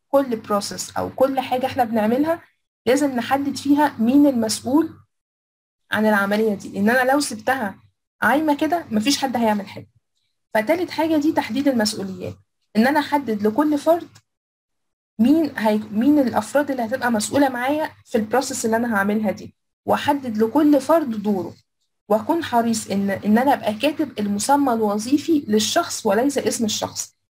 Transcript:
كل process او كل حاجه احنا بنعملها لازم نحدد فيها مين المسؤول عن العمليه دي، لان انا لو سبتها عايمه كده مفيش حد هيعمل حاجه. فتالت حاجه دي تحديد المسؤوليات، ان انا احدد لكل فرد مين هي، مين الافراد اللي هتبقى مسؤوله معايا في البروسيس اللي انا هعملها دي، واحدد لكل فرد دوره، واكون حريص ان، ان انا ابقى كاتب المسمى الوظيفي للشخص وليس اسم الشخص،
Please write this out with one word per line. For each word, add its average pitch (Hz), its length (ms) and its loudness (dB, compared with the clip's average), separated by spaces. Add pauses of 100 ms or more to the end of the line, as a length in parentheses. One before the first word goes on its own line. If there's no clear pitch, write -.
كل 262 260 2
process 202 600 -6
او 185 120 -4
كل 262 300 0
حاجه 254 260 -2
احنا 247 180 -2
بنعملها 240 580 0 (440)
لازم 277 300 2
نحدد 269 420 -2
فيها 285 420 2
مين 277 280 6
المسؤول 247 600 0 (1000)
عن 214 140 0
العمليه 214 480 2
دي، - 160 -10
لان 202 200 0
انا 254 220 2
لو 285 80 4
سبتها 254 560 -4 (460)
عايمه 285 360 2
كده 320 340 -2
مفيش 220 260 0
حد 247 200 -4
هيعمل 214 300 0
حاجه. - 200 -18 (680)
فتالت 302 380 0
حاجه 320 260 0
دي 302 140 2
تحديد 277 360 -2
المسؤوليات، 196 680 -4 (400)
ان 226 120 4
انا 294 120 2
احدد 233 480 -2
لكل 294 300 2
فرد 330 300 0 (1120)
مين 294 380 4
هي، 214 200 2 (140)
مين 277 280 4
الافراد 269 520 0
اللي 247 140 -4
هتبقى 240 260 -2
مسؤوله 262 380 2
معايا 269 420 -2 (140)
في - 120 -4
البروسيس 240 480 -2
اللي 220 120 0
انا 233 180 0
هعملها 202 360 0
دي، - 240 -10 (300)
واحدد 247 520 -2
لكل 277 440 4
فرد 269 420 0
دوره، 190 300 -2 (560)
واكون 220 340 0
حريص 233 480 -2
ان، 196 180 -2
ان 196 280 2
انا 254 160 4
ابقى 214 200 -2
كاتب 285 460 -4
المسمى 233 540 0
الوظيفي 226 760 0
للشخص 214 580 0
وليس 247 320 0
اسم 214 280 -2
الشخص، - 500 -8 (180)